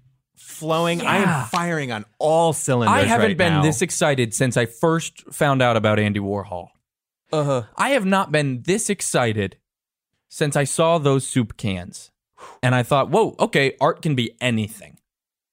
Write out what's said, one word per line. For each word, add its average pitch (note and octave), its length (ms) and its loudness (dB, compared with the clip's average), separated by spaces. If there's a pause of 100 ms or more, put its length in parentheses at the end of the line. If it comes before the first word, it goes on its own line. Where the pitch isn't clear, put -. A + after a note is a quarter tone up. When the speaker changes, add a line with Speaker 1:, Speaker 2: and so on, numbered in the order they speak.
(360)
Speaker 1:
flowing. E3 640 -2
I D#3+ 140 0
am G3+ 60 2
Speaker 2:
Yeah. D#3+ 240 0
Speaker 1:
firing E3 460 -4
on G#2+ 120 -8 (140)
all D#3+ 340 4
cylinders C3+ 440 0
Speaker 2:
I - 80 4
haven't A3+ 220 2
Speaker 1:
right G3 100 0
Speaker 2:
been F3+ 180 2
Speaker 1:
now. D3 80 4
Speaker 2:
this D3 200 0
excited C#3 500 0
since B2+ 240 -2
I A#2+ 100 2
first - 680 -2
found C#3 280 2
out A#2+ 160 4
about G#2+ 220 2
Andy G#2 220 0
Warhol. G2 480 -6 (640)
Speaker 3:
Uh-huh. C#3+ 300 0 (140)
Speaker 2:
I A#3 140 0
have A#3+ 160 0
not F#3+ 240 0
been C#3 320 -2
this F#3+ 260 -2
excited A2+ 680 -2 (720)
since D3 260 -2
I C#3+ 80 2
saw E3 360 2
those C#3 280 0
soup A#2+ 300 -2
cans. - 560 -8 (500)
And B2+ 100 2
I B2 120 2
thought, C3 260 0
"Whoa, F#3 300 2
okay, C#3 400 0
art E3 200 0
can D#3 140 -2
be A#2+ 260 -2
anything." A2 580 -4 (540)